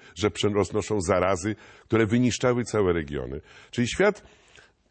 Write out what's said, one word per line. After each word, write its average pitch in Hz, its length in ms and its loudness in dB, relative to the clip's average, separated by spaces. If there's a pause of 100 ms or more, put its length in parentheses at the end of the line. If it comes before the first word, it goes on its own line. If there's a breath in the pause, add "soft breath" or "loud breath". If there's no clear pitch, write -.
(140 loud breath)
że 107 160 0
prze-, - 180 -2
roznoszą 101 520 -2
zarazy, 92 560 0 (280 loud breath)
które 113 220 2
wyniszczały 120 580 0
całe 101 280 2
regiony. 71 480 -4 (300 loud breath)
Czyli 120 180 -2
świat, 208 340 0 (680 loud breath)